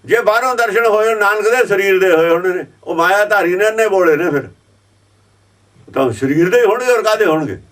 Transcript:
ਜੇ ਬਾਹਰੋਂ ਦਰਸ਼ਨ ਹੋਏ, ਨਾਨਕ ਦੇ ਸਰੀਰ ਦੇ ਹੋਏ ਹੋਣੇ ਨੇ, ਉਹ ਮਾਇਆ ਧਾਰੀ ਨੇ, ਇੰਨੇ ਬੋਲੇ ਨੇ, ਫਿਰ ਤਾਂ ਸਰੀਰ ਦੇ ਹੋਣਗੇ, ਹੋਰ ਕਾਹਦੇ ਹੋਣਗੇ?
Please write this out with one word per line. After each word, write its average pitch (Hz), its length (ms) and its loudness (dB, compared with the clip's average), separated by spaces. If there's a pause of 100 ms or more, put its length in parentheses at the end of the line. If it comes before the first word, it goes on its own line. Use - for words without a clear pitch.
ਜੇ 190 160 0
ਬਾਹਰੋਂ 233 340 -2
ਦਰਸ਼ਨ 226 320 -2
ਹੋਏ, 220 280 0
ਨਾਨਕ 208 340 0
ਦੇ 240 180 0
ਸਰੀਰ 196 340 0
ਦੇ 185 160 2
ਹੋਏ 165 120 2
ਹੋਣੇ 170 200 0
ਨੇ, 180 160 -4 (200)
ਉਹ 170 100 -8
ਮਾਇਆ 185 300 2
ਧਾਰੀ 180 320 0
ਨੇ, 208 100 0
ਇੰਨੇ 220 220 0
ਬੋਲੇ 180 280 2
ਨੇ, 170 140 -2
ਫਿਰ 135 180 -4 (1500)
ਤਾਂ 131 180 0
ਸਰੀਰ 147 380 0
ਦੇ 240 120 4
ਹੋਣਗੇ, 247 300 2
ਹੋਰ 226 100 2
ਕਾਹਦੇ 214 220 0
ਹੋਣਗੇ? 151 340 -2 (140)